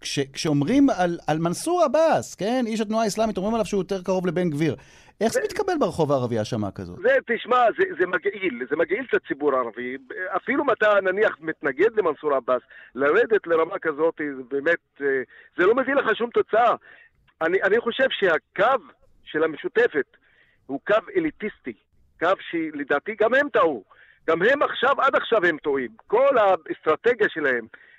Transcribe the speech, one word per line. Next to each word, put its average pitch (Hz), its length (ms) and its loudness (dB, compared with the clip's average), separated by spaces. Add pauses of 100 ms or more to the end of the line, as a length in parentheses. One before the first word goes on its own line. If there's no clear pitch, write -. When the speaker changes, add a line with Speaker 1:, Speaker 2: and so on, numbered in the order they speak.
Speaker 1:
כש-, - 180 -8 (140)
כשאומרים 165 540 2 (120)
על, 175 280 0
על 151 120 0
מנסור 180 460 0
עבאס, 277 500 2
כן, 240 320 -2
איש 214 140 -2
התנועה 220 240 0
האסלאמית, 214 320 -2
אומרים 202 180 -2
עליו 220 120 0
שהוא 202 140 -2
יותר 185 220 -4
קרוב 185 240 0
לבן 175 240 0
גביר. 143 260 0 (440)
איך 226 120 2
זה 508 80 0
Speaker 2:
זה 427 60 -2
Speaker 1:
מתקבל 403 340 -2
ברחוב 165 320 0
הערבי, 123 260 0
האשמה 107 320 -4
כזאת? 90 320 -12
Speaker 2:
זה, 277 140 4 (100)
תשמע, 240 380 0 (140)
זה, 185 60 2 (160)
זה 180 60 0
מגעיל, 175 640 -4
זה 143 60 -2
מגעיל 175 320 -2
את - 60 -2
הציבור 147 420 -2
הערבי. 123 400 -4 (400)
אפילו 277 280 -2
אם 269 60 0
אתה, 214 220 2 (100)
נניח, 190 380 0
מתנגד 156 560 -2
למנסור 151 380 -2
עבאס, 127 280 -2 (320)
לרדת 190 520 2
לרמה 165 320 0
כזאת, 160 360 -2 (220)
זה 131 140 -12
באמת, 143 280 -2 (220)
אה, 139 60 -2 (520)
זה 175 80 4
לא 220 80 6
מביא 262 200 0
לך 233 220 0
שום 233 140 -4
תוצאה. 214 440 2 (680)
אני, 175 200 0
אני 196 180 2
חושב 233 300 0
שהקו 190 760 0 (400)
של 156 200 -2
המשותפת 160 640 -2 (600)
הוא 135 200 -8
קו 208 80 2 (220)
אליטיסטי, 165 560 -4 (480)
קו 165 80 0 (220)
שלדעתי 151 720 -4
גם 220 140 2
הם 285 140 2
טעו. 165 360 0 (440)
גם 165 140 0
הם 277 200 2
עכשיו, 269 400 0
עד 269 140 2
עכשיו 214 300 2
הם 165 160 2
טועים. 135 280 -2 (160)
כל 254 320 4
האסטרטגיה 190 920 2
שלהם 131 360 -2 (320)